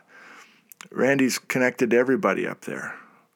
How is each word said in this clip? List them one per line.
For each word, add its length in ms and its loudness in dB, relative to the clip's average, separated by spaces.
Randy's 480 2
connected 500 -2
to 80 4
everybody 500 2
up 200 -12
there. 280 -10